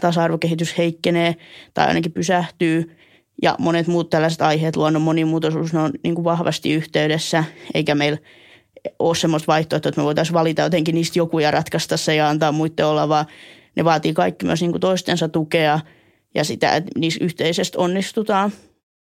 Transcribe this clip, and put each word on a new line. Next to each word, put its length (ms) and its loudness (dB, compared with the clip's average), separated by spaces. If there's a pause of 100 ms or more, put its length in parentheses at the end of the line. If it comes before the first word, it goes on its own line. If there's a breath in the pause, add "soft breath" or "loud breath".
tasa-arvokehitys 760 0
heikkenee 580 0 (380 loud breath)
tai 140 2
ainakin 240 0
pysähtyy. 880 -2 (440 loud breath)
Ja 180 2
monet 280 0
muut 220 0
tällaiset 320 0
aiheet, 340 2
luonnon 260 2
monimuotoisuus, 720 0
ne 60 2
on, 120 0 (120)
niin 120 -2
kuin, 100 -2
vahvasti 480 -2
yhteydessä, 720 0 (300 loud breath)
eikä 220 0
meillä – 220 2 (840 loud breath)
ole 160 2
semmoista 320 0
vaihtoehtoa, 420 0
että 120 -2
me 40 0
voitaisiin 280 0
valita 280 2
jotenkin 340 0
niistä 240 0
joku 200 0
ja 120 2
ratkaista 460 -2
se 180 0
ja 140 2
antaa 220 2
muiden 340 0
olla, 240 2
vaan 160 2 (500 loud breath)
ne 100 0
vaatii 280 2
kaikki 320 0
myös, 160 0
niin 100 0
kuin, 100 -4
toistensa 480 0
tukea 500 0 (560 soft breath)
ja 80 0
sitä, 320 0
että 140 -2 (100)
niissä 240 -2
yhteisesti 540 -2
onnistutaan. 720 0 (500 loud breath)